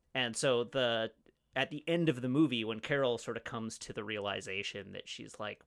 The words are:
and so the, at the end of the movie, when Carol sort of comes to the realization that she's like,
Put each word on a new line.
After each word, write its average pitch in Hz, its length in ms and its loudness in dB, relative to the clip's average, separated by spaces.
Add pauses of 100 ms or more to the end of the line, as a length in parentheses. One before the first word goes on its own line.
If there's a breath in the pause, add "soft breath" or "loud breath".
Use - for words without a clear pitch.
(160)
and 123 200 0
so 123 280 4
the, 117 480 2 (440)
at 135 140 0
the 147 180 -10
end 170 220 4
of 123 120 0
the 127 60 0
movie, 127 360 4
when 110 160 -4
Carol 131 400 2
sort 117 180 -6
of 113 60 -10
comes 113 360 -6
to - 140 -10
the 110 100 -4
realization 98 920 -4
that 95 140 -10
she's - 320 -12
like, 104 280 -8